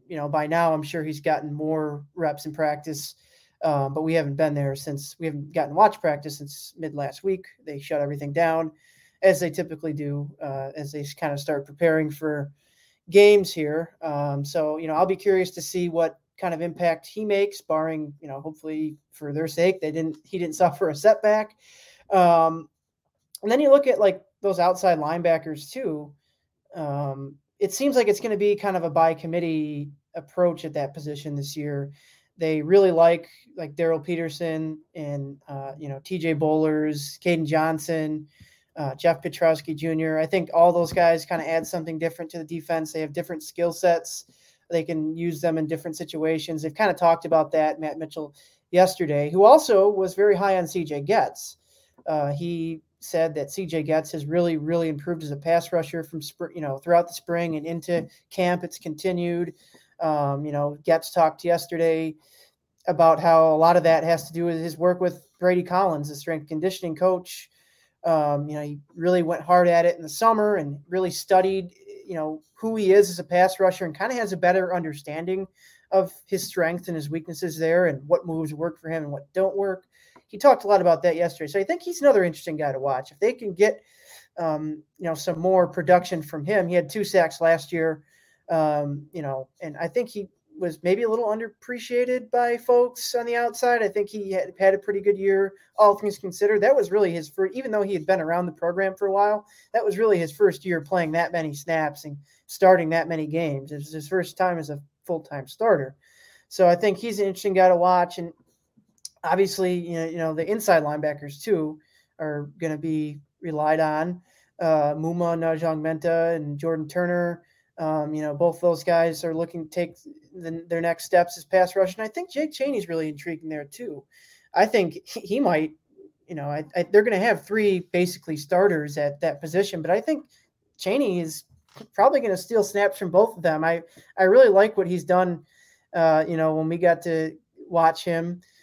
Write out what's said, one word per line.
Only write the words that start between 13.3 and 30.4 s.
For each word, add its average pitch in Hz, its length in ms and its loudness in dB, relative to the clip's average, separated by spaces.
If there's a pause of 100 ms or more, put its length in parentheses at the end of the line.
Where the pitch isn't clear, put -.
here. 156 480 -4
Um, 143 420 -4
so, 151 340 -2
you 160 100 -8
know, 156 80 -4
I'll 175 100 4
be 185 100 -2
curious 185 360 0
to 165 100 -14
see 175 260 -4
what 165 320 -2 (200)
kind 175 140 -4
of 156 80 -6
impact 170 440 -2
he 214 200 -8
makes, 202 340 0
barring, 156 600 -4
you 156 80 -18
know, 135 100 -12
hopefully 156 560 -8 (160)
for 143 220 -12
their 156 120 -4
sake, 175 360 0
they 151 100 -4
didn't, 160 320 -4
he - 140 -10
didn't 165 180 -4
<laughs> - 0 -
suffer 175 320 2
a 151 80 -2
setback. 214 600 2 (540)
Um, 165 580 4 (720)
and 208 80 0
then 262 80 4
you 294 100 4
look 277 180 8
at, 208 120 2
like, 196 220 4 (200)
those 190 160 0
outside 180 420 2
linebackers 160 720 -2
too. 151 440 -8 (600)
Um, 139 600 -6 (240)
it 196 140 -2
seems 269 240 0
like 220 100 4
it's 208 140 0
gonna 214 160 -2
be 202 180 2
kind 202 220 -2
of 165 60 -2
a 165 60 -2
by 165 260 4
committee 156 760 -4 (240)
approach 170 480 -2